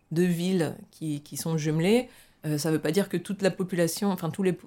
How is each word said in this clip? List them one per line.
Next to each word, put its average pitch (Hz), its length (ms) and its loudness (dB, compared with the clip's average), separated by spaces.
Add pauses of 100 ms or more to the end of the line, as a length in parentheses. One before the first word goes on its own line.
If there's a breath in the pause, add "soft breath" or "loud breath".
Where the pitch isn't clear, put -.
(120)
deux 170 140 2
villes 175 500 0 (140)
qui, 147 320 -6
qui - 160 -14
sont 160 200 -2
jumelées, 165 520 2 (360 soft breath)
euh, 151 120 0
ça 160 140 0
veut 156 80 2
pas 156 120 0
dire 196 160 2
que 190 100 -4
toute 190 260 -6
la 185 80 4
population, 180 600 0
enfin, 175 180 -2
tous 190 140 -2
les, 175 240 2